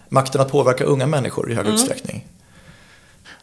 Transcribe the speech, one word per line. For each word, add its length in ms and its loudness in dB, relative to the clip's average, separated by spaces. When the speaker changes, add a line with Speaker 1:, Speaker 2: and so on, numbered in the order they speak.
Speaker 1:
Makten 320 2
att 100 0
påverka 320 2
unga 240 2
människor 440 -2
i 40 -4
hög 100 -2
Speaker 2:
Mm. 100 0
Speaker 1:
utsträckning. 520 -4